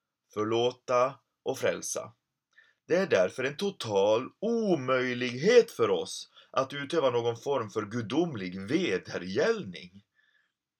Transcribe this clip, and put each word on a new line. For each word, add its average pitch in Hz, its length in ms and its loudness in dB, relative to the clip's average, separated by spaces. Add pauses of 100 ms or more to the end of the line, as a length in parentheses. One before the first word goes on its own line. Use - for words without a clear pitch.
(340)
förlåta 123 840 0 (240)
och 135 160 -4
frälsa. 92 540 -4 (720)
Det 156 80 2
är 185 120 2
därför 110 360 2
en 143 140 -4
total 113 720 0 (100)
omöjlighet 135 1300 2
för 113 180 2
oss 87 400 -2 (220)
att 135 220 -2
utöva 143 360 0
någon 117 280 0
form 123 320 -2
för 107 160 -4
gudomlig 107 760 -2
vedergällning. 101 1400 -4 (760)